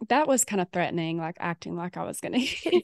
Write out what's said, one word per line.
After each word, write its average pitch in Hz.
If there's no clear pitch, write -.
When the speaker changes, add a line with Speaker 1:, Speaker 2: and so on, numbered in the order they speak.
Speaker 1:
that 294
was 262
kinda 185
threatening, 165
like, 165
acting 170
like 175
I 165
was -
gonna -
<laughs> -
Speaker 2:
Getting 339